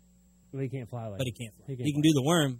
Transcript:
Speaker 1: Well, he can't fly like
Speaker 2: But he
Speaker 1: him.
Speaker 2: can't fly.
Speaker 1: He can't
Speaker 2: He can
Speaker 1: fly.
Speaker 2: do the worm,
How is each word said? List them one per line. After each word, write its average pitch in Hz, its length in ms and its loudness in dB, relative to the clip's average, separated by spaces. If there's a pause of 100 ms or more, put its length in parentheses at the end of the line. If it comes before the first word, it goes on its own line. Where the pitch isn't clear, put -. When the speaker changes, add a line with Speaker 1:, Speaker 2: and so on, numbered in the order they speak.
(520)
Speaker 1:
Well, 135 120 -6
he 127 60 -4
can't 123 200 -8
fly 113 180 -8
like 101 100 -8
Speaker 2:
But 131 100 -4
he 120 40 -6
Speaker 1:
him. - 60 -14 (100)
Speaker 2:
can't - 80 -20
fly. - 120 -20
Speaker 1:
He 139 100 -8
can't 123 80 -6
Speaker 2:
He 147 80 0
can 147 80 0
Speaker 1:
fly. 156 80 6
Speaker 2:
do 160 60 8
the 127 100 2
worm, 143 340 2